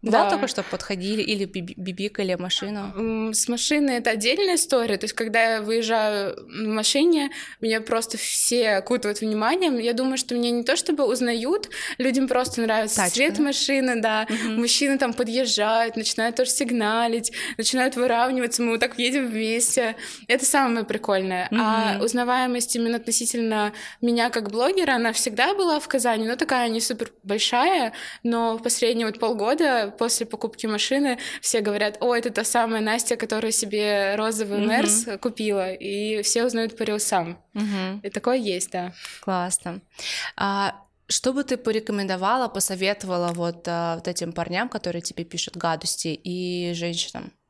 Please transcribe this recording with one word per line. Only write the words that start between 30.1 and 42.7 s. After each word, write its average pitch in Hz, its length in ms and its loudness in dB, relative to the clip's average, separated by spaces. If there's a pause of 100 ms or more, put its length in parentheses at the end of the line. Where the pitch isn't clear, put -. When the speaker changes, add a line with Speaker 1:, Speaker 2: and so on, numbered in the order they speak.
Speaker 2:
покупки 220 420 -8
машины 254 500 2 (240)
все - 200 2
говорят: 208 400 0
«О, 247 140 2
это 233 140 0
та 220 140 -2
самая 226 380 2
Настя, 226 360 0
которая 226 340 -2
себе 208 640 0
розовый 214 440 0
Speaker 1:
Мгм. 208 100 2
Speaker 2:
Мерс 233 360 2 (160)
купила», 202 520 -2
и 208 480 -4
все 233 240 2
узнают 226 320 -2
по 226 60 -2
рилсам. 202 540 0 (160)
Speaker 1:
Мгм. 202 500 -2
Speaker 2:
И 202 60 -6
такое 240 280 0
есть, 196 340 -2
да. 180 220 -6 (280)
Speaker 1:
Классно. 185 600 -4 (560)
А, 196 440 -2 (260)
что - 260 0
бы 277 100 0
ты 262 140 -2
порекомендовала, 214 880 0
посоветовала 190 840 -2